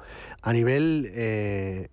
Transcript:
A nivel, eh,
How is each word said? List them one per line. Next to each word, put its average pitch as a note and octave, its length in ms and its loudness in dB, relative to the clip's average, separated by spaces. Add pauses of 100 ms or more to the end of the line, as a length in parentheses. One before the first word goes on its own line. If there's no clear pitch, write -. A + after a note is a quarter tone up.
(420)
A A2+ 100 -2
nivel, C3+ 640 4
eh, G2+ 800 -2